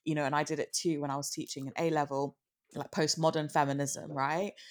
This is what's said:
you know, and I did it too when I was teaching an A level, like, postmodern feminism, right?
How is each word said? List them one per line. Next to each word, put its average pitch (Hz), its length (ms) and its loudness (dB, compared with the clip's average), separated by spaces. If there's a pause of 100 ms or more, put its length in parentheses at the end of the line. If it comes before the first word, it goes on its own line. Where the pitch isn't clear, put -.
you 156 100 2
know, 151 80 2
and 139 120 2
I 151 80 4
did 151 160 -2
it - 140 -2
too 156 280 0
when 139 100 -2
I 139 60 -2
was 143 140 -4
teaching 139 360 -8
an - 100 -10
A 165 120 2
level, 143 480 0 (380)
like, 143 160 -6
postmodern 160 600 2
feminism, 139 600 0
right? 151 420 -2 (180)